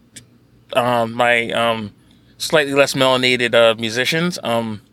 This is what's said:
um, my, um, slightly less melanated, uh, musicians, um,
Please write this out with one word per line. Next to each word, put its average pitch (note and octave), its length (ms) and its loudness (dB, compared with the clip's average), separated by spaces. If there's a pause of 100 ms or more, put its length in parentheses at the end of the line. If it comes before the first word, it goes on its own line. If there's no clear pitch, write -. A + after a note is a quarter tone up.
(720)
um, A#2+ 400 0
my, A#2+ 380 0
um, A2+ 420 -4 (460)
slightly D3 340 -2
less C#3 220 2
melanated, B2+ 580 2
uh, A#2 260 6
musicians, B2+ 640 -2
um, A2+ 380 -4 (100)